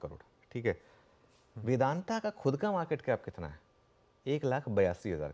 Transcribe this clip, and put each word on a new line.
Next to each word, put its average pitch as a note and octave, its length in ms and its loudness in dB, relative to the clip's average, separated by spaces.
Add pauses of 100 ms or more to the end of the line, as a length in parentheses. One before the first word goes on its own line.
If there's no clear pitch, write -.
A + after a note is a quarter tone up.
करोड़, - 160 -10 (340)
ठीक A2+ 140 -6
है। F#2 140 2 (760)
वेदांता C3 640 2
का G#3+ 120 -2
खुद C#3 260 0
का G#3 160 0
मार्केट D#3+ 300 -2
कैप A#2 220 0
कितना E2 240 -10
है? D2+ 100 -14 (680)
एक D3 180 0
लाख C3 240 0
बयासी G2 420 2
हज़ार D2+ 240 -4